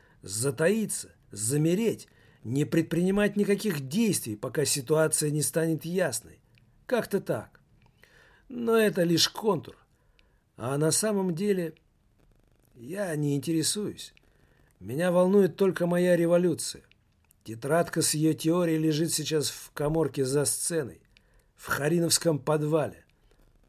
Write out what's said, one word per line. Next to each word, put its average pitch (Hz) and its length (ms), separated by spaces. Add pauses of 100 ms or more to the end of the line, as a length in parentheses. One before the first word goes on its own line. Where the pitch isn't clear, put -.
(220)
затаиться, 147 880 (200)
замереть, 151 800 (360)
не 135 200
предпринимать 185 720
никаких 196 520
действий, 165 480
пока 135 280
ситуация 151 640
не 147 120
станет 160 420
ясной. 165 560 (460)
Как-то 208 340
так. - 400 (880)
Но 226 280
это 196 280
лишь 170 240
контур. 185 480 (800)
А 131 200
на 156 140
самом 190 440
деле 185 400 (1000)
я 165 420
не 143 200
интересуюсь. 160 760 (680)
Меня 151 300
волнует 185 420
только 180 320
моя 175 300
революция. 170 680 (640)
Тетрадка 135 580
с - 120
её 156 180
теорией 165 460
лежит 156 340
сейчас 151 360
в - 220
каморке 147 540
за 139 200
сценой, 131 560 (540)
в - 140
Хариновском 156 720
подвале. 151 640 (640)